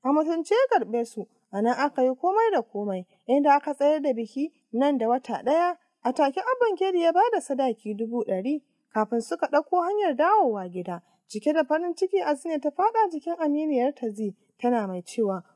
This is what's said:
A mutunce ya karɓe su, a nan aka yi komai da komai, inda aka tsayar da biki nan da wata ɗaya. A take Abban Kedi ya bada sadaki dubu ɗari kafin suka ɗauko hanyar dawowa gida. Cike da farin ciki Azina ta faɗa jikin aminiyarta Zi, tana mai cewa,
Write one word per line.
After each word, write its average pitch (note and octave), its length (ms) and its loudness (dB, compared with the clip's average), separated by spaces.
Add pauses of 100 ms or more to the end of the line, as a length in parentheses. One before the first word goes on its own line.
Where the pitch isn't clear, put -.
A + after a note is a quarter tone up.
A B3+ 80 -2
mutunce D#4 400 0
ya B4+ 160 4 (120)
karɓe A#3 260 -2
su, - 220 -12 (240)
a G3+ 100 -4
nan A#3 160 2
aka C4+ 260 0
yi B3+ 120 4
komai G4+ 360 0
da D4+ 100 0
komai, G3+ 440 -6 (220)
inda C#4 280 4
aka C#4+ 180 -2
tsayar D4 280 2
da C#4 120 0
biki A#3 380 -6 (220)
nan C#4 240 2
da A3 100 0
wata A#3+ 360 -2
ɗaya. E4 340 2 (260)
A B3+ 100 0
take C#4 280 2
Abban A#4+ 360 0
Kedi F#4 240 2
ya E4 100 4
bada G4 300 4
sadaki B3+ 560 -2
dubu A3+ 280 -4
ɗari G#3+ 360 -2 (320)
kafin A3 280 0
suka E4 260 -4
ɗauko D#4+ 360 0
hanyar F#4+ 320 0
dawowa C#4+ 540 2
gida. F3 320 -8 (260)
Cike B3 260 -2
da D#4 100 2
farin E4 320 -2
ciki F#4+ 260 0
Azina D4+ 400 -2
ta D4+ 80 -2
faɗa G#4+ 420 0
jikin E4 280 -6
aminiyarta C#4+ 680 0
Zi, G#3 260 -6 (240)
tana A#3+ 280 0
mai F#3 140 -6
cewa, F#3+ 420 -4 (120)